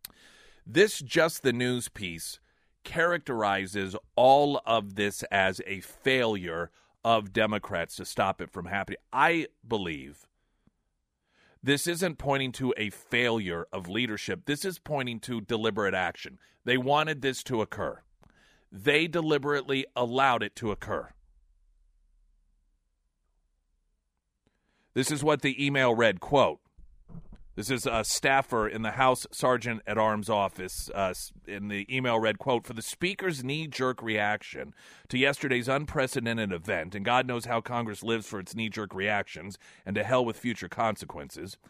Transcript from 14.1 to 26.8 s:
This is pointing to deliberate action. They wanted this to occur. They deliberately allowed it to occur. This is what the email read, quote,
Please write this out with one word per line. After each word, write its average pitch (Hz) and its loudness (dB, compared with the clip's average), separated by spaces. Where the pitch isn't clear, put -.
This 147 -4
is 180 -6
pointing 123 -6
to 117 -6
deliberate 107 0
action. 85 -4
They 127 4
wanted 147 2
this 131 -2
to 117 0
occur. 95 -6
They 143 2
deliberately 143 0
allowed 123 4
it 104 -4
to 110 -2
occur. - -6
This 131 0
is 143 -2
what 151 4
the 139 0
email 135 4
read, 110 4
quote, 107 4